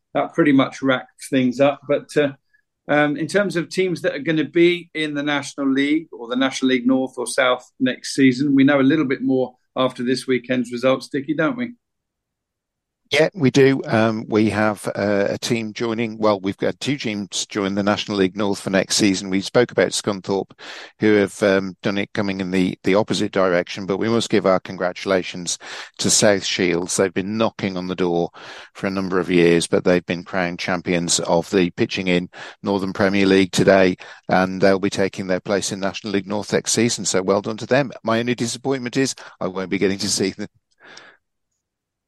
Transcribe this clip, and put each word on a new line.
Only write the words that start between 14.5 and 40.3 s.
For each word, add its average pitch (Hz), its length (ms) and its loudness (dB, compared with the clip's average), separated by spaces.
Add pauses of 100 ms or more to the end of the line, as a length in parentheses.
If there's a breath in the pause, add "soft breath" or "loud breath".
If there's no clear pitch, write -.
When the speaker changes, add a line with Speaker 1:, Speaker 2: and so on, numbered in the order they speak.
Speaker 2:
have, 104 440 -2
uh, 101 360 0
a - 80 -4
team 113 340 -4
joining. 113 460 -4
Well, 107 220 2
we've 98 180 -4
got 95 200 -2
two 139 200 -4
teams 104 480 -6
join 101 280 -4
the 101 80 -2
National 101 360 0
League 95 180 2
North 101 240 -2
for - 80 -8
next 95 280 0
season. 98 340 2
We 95 100 0
spoke 123 320 0
about 95 200 0
Scunthorpe, 98 580 -4 (480 loud breath)
who 107 160 4
have, 98 280 2
um, 98 380 2
done 101 160 -2
it 101 160 -6
coming 98 300 -4
in 90 80 -6
the, 92 320 0
the 95 140 4
opposite 104 360 0
direction, 92 540 0
but 95 100 -2
we 104 140 -2
must 113 180 0
give 98 160 2
our 92 160 4
congratulations 90 960 -4 (400 loud breath)
to 101 140 0
South 101 340 4
Shields. 87 540 0
They've 98 160 2
been 101 240 -4
knocking 101 400 -2
on 90 80 -6
the 90 100 -6
door 85 320 0 (460 loud breath)
for - 120 -8
a 98 40 -2
number 95 280 -2
of 87 120 -2
years, 85 360 4
but 95 180 0
they've 90 200 4
been 87 180 -6
crowned 87 360 -4
champions 87 600 -2
of 85 280 0
the 92 220 2
Pitching 98 380 -4
In 90 200 0 (340 loud breath)
Northern 95 300 -2
Premier 98 320 2
League 95 280 4
today, 95 440 4 (320 loud breath)
and 92 320 0
they'll 98 180 4
be 98 120 -2
taking 98 380 -4
their 92 120 -2
place 98 320 -4
in 98 80 -10
National 98 320 -8
League 95 160 -4
North 104 240 -6
next - 200 -6
season. 113 340 0
So 95 160 0
well 98 180 0
done 110 160 -8
to 110 100 -12
them. 127 240 0 (120)
My 113 160 0
only 120 160 -2
disappointment 123 640 -4
is 135 160 0 (260 loud breath)
I 95 60 -4
won't 92 240 -6
be 98 80 -2
getting 98 180 2
to 101 140 -4
see 95 220 -2